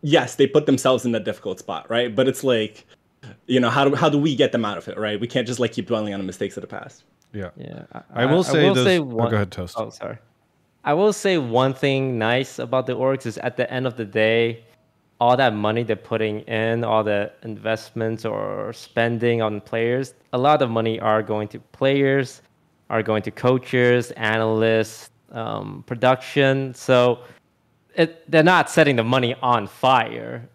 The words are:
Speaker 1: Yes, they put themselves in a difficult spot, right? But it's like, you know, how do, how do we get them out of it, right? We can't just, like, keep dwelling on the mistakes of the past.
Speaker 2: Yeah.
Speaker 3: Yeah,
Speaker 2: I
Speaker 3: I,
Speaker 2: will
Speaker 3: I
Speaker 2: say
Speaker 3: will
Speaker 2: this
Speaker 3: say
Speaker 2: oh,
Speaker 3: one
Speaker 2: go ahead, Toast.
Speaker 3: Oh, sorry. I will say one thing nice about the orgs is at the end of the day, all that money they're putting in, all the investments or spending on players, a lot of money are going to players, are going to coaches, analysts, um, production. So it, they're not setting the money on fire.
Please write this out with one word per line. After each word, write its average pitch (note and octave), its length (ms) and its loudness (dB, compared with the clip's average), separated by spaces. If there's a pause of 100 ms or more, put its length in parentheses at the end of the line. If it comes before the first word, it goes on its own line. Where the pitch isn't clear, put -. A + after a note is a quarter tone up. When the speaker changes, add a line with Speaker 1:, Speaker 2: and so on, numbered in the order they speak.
Speaker 1:
Yes, C#3+ 340 2
they C#3 100 6
put D3 200 2
themselves C3+ 380 2
in A#2+ 100 0
a G#2+ 60 -2
difficult G2 380 -8
spot, - 320 -10
right? A#2 240 -2
But C3 140 2
it's C3+ 160 -6
like, A2 420 -2 (600)
you B2+ 120 2
know, A#2+ 120 4
how C#3 180 2
do, C#3 60 2
how D#3 140 2
do C#3+ 100 2
we C#3+ 180 0
get C3 160 2
them A#2 120 -2
out G2+ 140 -6
of - 100 -14
it, G#2+ 100 -10
right? G#2 220 -4
We A#2+ 60 -4
can't B2 200 -2
just, A#2+ 140 -6
like, A#2 120 -2
keep G#2 140 -8
dwelling G#2+ 280 -2
on G2 60 -6
the F#2+ 60 -6
mistakes F#2+ 300 -8
of G2 60 -10
the - 60 -16
past. - 360 -16 (280)
Speaker 2:
Yeah. F#2+ 240 -10
Speaker 3:
Yeah, - 360 -16
Speaker 2:
I - 300 -6
Speaker 3:
I, B2+ 40 2
Speaker 2:
will D#3 140 4
Speaker 3:
I - 20 0
Speaker 2:
say D3 220 2
Speaker 3:
will G3 100 4
Speaker 2:
this - 100 2
Speaker 3:
say F#3 140 4
Speaker 2:
oh, D#3+ 40 0
Speaker 3:
one A#2 280 -2
Speaker 2:
go A2+ 60 2
ahead, G2+ 140 0
Toast. F2+ 280 -10
Speaker 3:
Oh, A2 120 -8
sorry. A2 280 -12 (680)
I D3 100 2
will G3+ 180 2
say F#3+ 260 0
one B2+ 360 2
thing C3+ 440 0
nice A#2+ 420 -2
about B2 260 -2
the C3 80 -4
orgs C3 320 -2
is A2 120 -8
at B2 180 -6
the B2 160 -2
end B2+ 160 -4
of A2+ 80 -8
the A#2 80 -6
day, A2+ 580 2 (560)
all B2 180 4
that B2+ 160 2
money G#2+ 300 -2
they're A2 140 -2
putting G#2+ 460 -4
in, A2+ 420 -2
all A2 180 0
the G#2 300 -2 (100)
investments A2 840 -6
or G#2 480 -6
spending A#2 680 -2
on G#2+ 200 -4
players, A#2+ 520 -4 (180)
a B2+ 60 -2
lot C#3+ 240 2
of A#2+ 80 0
money A2+ 300 -2
are G#2+ 240 0
going G#2+ 240 -4
to G#2 100 -14 (140)
players, C3+ 680 0 (480)
are A2 140 -2
going G#2+ 200 -2
to G#2+ 100 -10
coaches, B2 800 0
analysts, A2 1000 0 (220)
um, G#2 560 -10
production. C3 840 0
So B2 440 2 (800)
it, E3 340 -2
they're D#3 140 6
not E3+ 260 4
setting D3 240 6
the A2+ 100 2
money B2 380 0
on A#2+ 240 2
fire. A#2 880 0